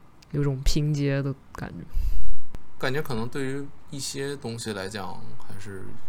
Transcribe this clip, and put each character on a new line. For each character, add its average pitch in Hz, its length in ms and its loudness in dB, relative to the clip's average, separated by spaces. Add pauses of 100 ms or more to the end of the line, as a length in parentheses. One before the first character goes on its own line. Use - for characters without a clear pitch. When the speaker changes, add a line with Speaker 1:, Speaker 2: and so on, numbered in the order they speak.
(320)
Speaker 1:
有 143 120 -6
种 139 200 -4
拼 151 280 0
接 139 300 -4
的 135 120 -8 (200)
感 - 160 -16
觉。 - 160 -18 (960)
Speaker 2:
感 135 120 -4
觉 135 80 -4
可 151 140 -6
能 113 160 -6
对 139 160 -8
于 139 180 -10 (280)
一 143 80 -14
些 139 360 -12
东 117 220 -12
西 113 160 -10
来 95 160 -10
讲 101 260 -8 (320)
还 107 120 -4
是 98 240 -10 (260)